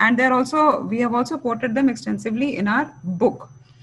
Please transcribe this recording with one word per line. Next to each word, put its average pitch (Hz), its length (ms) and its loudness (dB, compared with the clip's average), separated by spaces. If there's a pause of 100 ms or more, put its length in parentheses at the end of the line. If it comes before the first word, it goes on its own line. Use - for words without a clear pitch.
and 226 180 2
they're 254 140 4
also, 269 480 2
we 208 200 -4
have 240 140 0
also 247 240 -2
quoted 233 340 -4
them 269 160 2
extensively 220 680 -4
in 202 100 -2
our 254 260 0 (120)
book. 185 440 -2 (340)